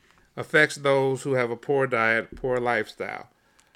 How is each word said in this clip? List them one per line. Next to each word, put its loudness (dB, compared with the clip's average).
affects 2
those 2
who -2
have 0
a -6
poor 0
diet, 0
poor -2
lifestyle. -4